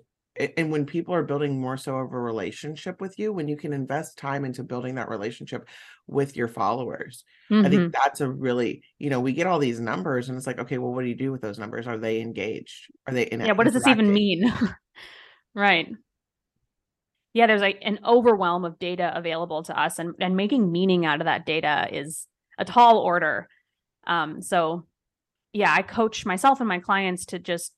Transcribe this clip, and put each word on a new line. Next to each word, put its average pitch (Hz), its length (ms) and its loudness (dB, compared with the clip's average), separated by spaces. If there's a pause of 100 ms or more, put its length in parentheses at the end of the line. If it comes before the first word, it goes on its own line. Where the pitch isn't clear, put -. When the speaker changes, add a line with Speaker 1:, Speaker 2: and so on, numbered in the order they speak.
(400)
Speaker 1:
a-, 139 200 -2
and 156 120 0
when 147 140 0
people 170 280 -4
are 165 100 2
building 143 360 -2
more 131 180 -4
so 131 200 -6
of 131 160 -6
a 127 60 -6
relationship 113 800 -6
with 190 180 -10
you, 214 140 -4
when 165 140 -4
you 147 100 -4
can 147 160 -6
invest 139 440 -6
time 139 280 -6
into 127 180 -8
building 123 320 -8
that 123 140 -6
relationship 113 580 -8 (400)
with 139 280 -2
your 120 120 -2
followers, 117 760 -6 (400)
I 185 60 6
think 185 140 6
Speaker 2:
Mm-hmm. 170 80 -2
Speaker 1:
that's 139 300 0
a 135 80 -2
really, 123 540 -2 (140)
you 143 120 -4
know, 131 100 0
we 131 140 0
get 170 140 0
all 175 120 2
these 120 200 0
numbers 123 500 -4
and 127 80 -6
it's 127 100 -8
like, 123 120 -6
okay, 123 180 -6
well, 123 160 -4
what 127 100 -4
do 123 60 -4
you 117 60 -4
do 135 160 -4
with 127 100 -8
those 104 180 -8
numbers? 110 280 -8
Are 117 100 -6
they 113 240 -2
engaged? - 720 -10 (160)
Are 131 60 -6
they 123 100 2
in-, - 180 -4
Speaker 2:
Yeah, 214 120 2
what 226 120 4
does 226 80 4
this 254 140 2
even 220 200 6
Speaker 1:
interacting? 202 60 6
Speaker 2:
mean? 202 440 2
<laughs> - 60 0 (920)
Right. 196 360 2 (1400)
Yeah, 226 140 6
there's, 214 140 6
like, 196 200 2
an 208 240 -2
overwhelm 196 600 6
of 165 120 -6
data 175 380 -2
available 165 480 -4
to - 160 -6
us, 190 200 -2
and, 170 200 -6
and 180 160 0
making 208 360 2
meaning 180 340 4
out 151 160 0
of 160 40 -2
that 165 200 0
data 156 460 0
is 147 360 -10 (300)
a - 80 -2
tall 233 340 8
order. 165 480 0 (580)
Um, 160 360 -2
so 170 440 0 (680)
yeah, 190 200 2
I 175 80 4
coach 220 440 -2
myself 262 360 4
and 233 80 0
my 180 100 -2
clients 190 480 -2
to 180 120 -8
just, 170 380 -6